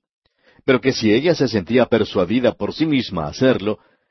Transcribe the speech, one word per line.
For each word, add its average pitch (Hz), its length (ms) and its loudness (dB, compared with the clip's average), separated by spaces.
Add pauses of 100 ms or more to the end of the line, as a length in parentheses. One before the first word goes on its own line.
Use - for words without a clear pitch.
(640)
pero 127 160 2
que 131 140 0
si 107 180 2
ella 147 220 2
se 143 140 0
sentía 113 400 0
persuadida 107 640 0
por 98 200 -8
sí 156 120 -2
misma 110 400 -2
a 73 40 -8
hacerlo, 107 500 0 (320)